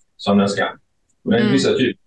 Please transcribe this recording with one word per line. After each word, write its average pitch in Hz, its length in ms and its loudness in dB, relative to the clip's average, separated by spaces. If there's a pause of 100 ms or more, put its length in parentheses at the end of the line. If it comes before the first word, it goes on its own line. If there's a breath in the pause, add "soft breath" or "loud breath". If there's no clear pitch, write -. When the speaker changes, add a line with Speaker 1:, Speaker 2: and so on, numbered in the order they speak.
(160)
Speaker 1:
som - 220 0
den 196 100 2
ska. - 160 -2 (600)
Och - 80 -4
det - 40 2
är 117 40 2
Speaker 2:
Mm. 120 120 2
Speaker 1:
vissa 139 220 2
typer - 320 -2